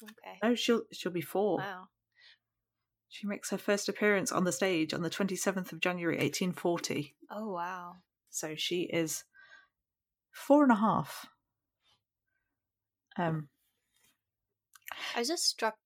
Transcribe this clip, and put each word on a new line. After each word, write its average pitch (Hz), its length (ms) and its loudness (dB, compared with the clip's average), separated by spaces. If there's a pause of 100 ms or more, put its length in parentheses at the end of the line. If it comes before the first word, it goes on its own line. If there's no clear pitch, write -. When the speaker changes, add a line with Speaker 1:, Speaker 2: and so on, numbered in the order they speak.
Speaker 1:
Okay. 202 400 -18
Speaker 2:
No, 233 120 4
she'll, 233 280 2 (100)
she'll - 180 -4
be 175 100 -2
four. 185 360 2
Speaker 1:
Wow. 190 280 -8 (1200)
Speaker 2:
She - 160 -10
makes 202 240 -6
her 196 80 -2
first 202 320 0
appearance 202 420 2
on 185 120 2
the 180 80 2
stage 170 420 0
on - 80 -2
the 165 80 -2
twenty-seventh 185 640 -2
of 165 60 -10
January, 175 400 0
eighteen - 340 0
forty. 165 640 -2 (160)
Speaker 1:
Oh, 214 220 -6
wow. 175 420 -8 (340)
Speaker 2:
So 156 260 -6
she 175 280 -2 (100)
is 165 300 0 (1080)
four 294 320 6
and 262 80 8
a 226 40 6
half. 196 500 0 (1900)
Um, 160 320 -2 (1700)
Speaker 1:
I 240 40 -2
was 240 80 0
just 330 200 0
struck 220 280 0 (100)